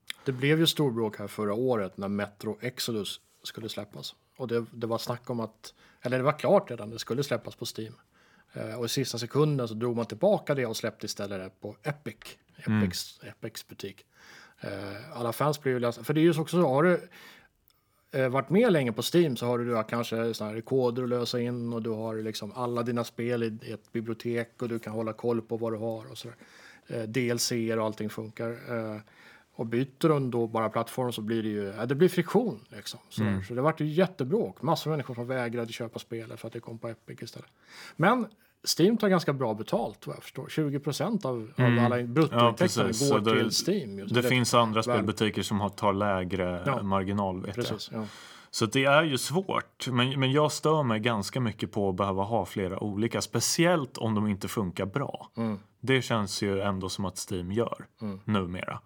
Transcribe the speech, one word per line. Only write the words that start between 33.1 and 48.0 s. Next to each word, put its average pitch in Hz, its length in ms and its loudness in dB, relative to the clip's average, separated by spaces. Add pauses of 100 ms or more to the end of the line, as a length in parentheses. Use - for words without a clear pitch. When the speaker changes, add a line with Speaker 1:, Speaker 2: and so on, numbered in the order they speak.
Speaker 2:
Mm. 95 140 -2
Speaker 1:
Så 120 100 -10
det 123 80 0
vart 156 180 2
ju 151 60 0
jättebråk. 156 760 0
Massor 151 280 0
av - 20 0
människor 131 220 -4
som 120 120 -6
vägrade 120 460 -2
köpa 113 260 -10
spelet 113 420 -10
för - 60 -10
att 113 60 -10
det 120 80 -10
kom 117 180 -12
på 117 100 -10
Epic 123 340 -14
istället. - 260 -14 (480)
Men 214 300 4 (520)
Steam 202 180 6
tar 208 120 2
ganska 175 240 4
bra 127 220 0
betalt, 117 520 -4
vad 143 100 -8
jag 127 60 -16
förstår. - 260 -12
Tjugo 143 300 0
procent 156 460 -2
av, 117 340 -4
av 127 60 6
Speaker 2:
Mm. 120 200 6
Speaker 1:
alla 123 180 2
bruttointäkterna 120 840 4
Speaker 2:
Ja, - 40 2
precis. 120 220 2
Speaker 1:
går 110 80 6
Speaker 2:
Så 104 60 0
det, 113 60 4 (200)
Speaker 1:
till - 180 0
Steam, 127 300 -2
just 107 160 -4
Speaker 2:
det 120 80 6
Speaker 1:
det. 123 60 2
Speaker 2:
finns 127 260 4
andra 113 280 6
Speaker 1:
Väl- - 0 -
Speaker 2:
spelbutiker 107 600 2
som 98 180 0
har, 101 80 0
tar 101 240 2
lägre 92 720 0
Speaker 1:
Ja. 95 160 0
Speaker 2:
marginal, 98 600 0
vet 95 140 -8
jag. 117 100 -2
Speaker 1:
Precis, 107 260 -6
ja. 110 140 -6 (440)